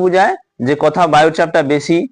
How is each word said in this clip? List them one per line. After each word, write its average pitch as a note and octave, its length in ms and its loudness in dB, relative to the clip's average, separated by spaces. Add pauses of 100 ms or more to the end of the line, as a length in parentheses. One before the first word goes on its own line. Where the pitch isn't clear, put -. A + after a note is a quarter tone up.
বোঝায়? F#3 300 0 (320)
যে C#3+ 80 0 (100)
কোথাও D#3+ 300 0
বায়ুর D#3 240 4
চাপটা E3 220 0 (120)
বেশি, D#3 260 0 (140)